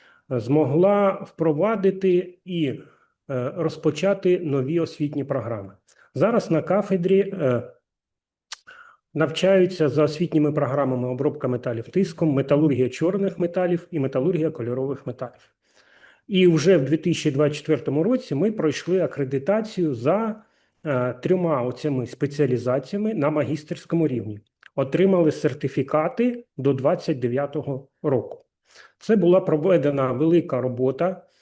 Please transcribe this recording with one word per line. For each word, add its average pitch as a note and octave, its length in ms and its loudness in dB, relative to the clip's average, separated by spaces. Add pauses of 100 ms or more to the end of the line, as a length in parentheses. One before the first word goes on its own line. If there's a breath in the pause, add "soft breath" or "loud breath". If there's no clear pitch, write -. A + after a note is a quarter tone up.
(320 soft breath)
е, B2 80 -2
змогла D#3 680 4
впровадити F#3 1300 0
і, E3+ 220 -2
е, - 880 -8
розпочати F3+ 840 0
нові D3 420 -2
освітні D3 440 -4
програми. A2+ 480 -6 (420 soft breath)
Зараз G3 360 0
на D#3 120 2
кафедрі, F#3+ 580 0
е, E3+ 420 -2 (1500 loud breath)
навчаються F3 760 2
за D3+ 140 2
освітніми D3+ 500 0
програмами C3 560 -2
обробка C3+ 400 -2
металів A#2+ 400 -4
тиском, F3 400 -2
металургія C#3 600 2
чорних F#3+ 500 -2
металів F3 520 -2
і E3 100 -4
металургія D3+ 500 0
кольорових C3 560 -6
металів. - 480 -12 (760 soft breath)
І F#3 180 4
вже E3 300 6
в C#3+ 80 2
дві C#3 120 2
тисячі D#3 340 -2
двадцять D3 260 2
четвертому D3+ 460 -2
році B3 320 -2
ми F#3 180 0
пройшли F3+ 480 -2
акредитацію D3+ 960 -2
за, G3+ 480 -2 (440 soft breath)
е, B2 260 0
трьома E3 500 0
оцими B2+ 440 -2
спеціалізаціями C#3+ 1080 -2
на D3+ 160 0
магістерському D3+ 800 -2
рівні. G#2+ 320 -6 (360)
Отримали E3 560 4
сертифікати D#3+ 1120 -2 (120)
до C3+ 160 2
двадцять C#3 460 0
дев'ятого C#3 720 -4 (140)
року. C3+ 420 -2 (540 soft breath)
Це A3 180 2
була F3+ 240 6
проведена D3 720 2
велика D#3+ 480 2
робота C3 600 -2 (200 soft breath)